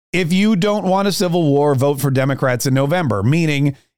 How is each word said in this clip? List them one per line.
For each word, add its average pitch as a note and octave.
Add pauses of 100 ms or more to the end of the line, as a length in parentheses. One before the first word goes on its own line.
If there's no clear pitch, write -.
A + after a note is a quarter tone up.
(140)
"If E3+
you G#3
don't G#3
want F#3+
a -
civil F3
war, C#3+
vote C3+
for C#3
Democrats C3
in C3
November," C#3
meaning C#3+ (220)